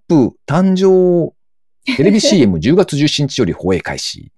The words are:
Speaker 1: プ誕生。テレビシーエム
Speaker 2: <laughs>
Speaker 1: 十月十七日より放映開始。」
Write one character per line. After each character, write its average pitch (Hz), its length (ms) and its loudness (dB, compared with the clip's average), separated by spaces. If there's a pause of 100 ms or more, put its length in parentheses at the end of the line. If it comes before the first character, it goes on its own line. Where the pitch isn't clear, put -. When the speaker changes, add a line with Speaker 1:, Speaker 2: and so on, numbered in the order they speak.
Speaker 1:
プ 139 300 0 (100)
誕 185 300 0
生。 185 580 2 (640)
テ 135 80 0
レ 202 80 4
ビ 214 80 2
シ 262 160 2
ー 139 80 4
エ - 20 4
ム 87 160 0
Speaker 2:
<laughs> - 0 -
Speaker 1:
十 143 140 0
月 175 200 0
十 147 120 0
七 147 160 -4
日 - 140 -6
よ 117 60 0
り 82 80 -2
放 90 220 -4
映 80 60 -2
開 69 180 -10
始。」 - 400 -14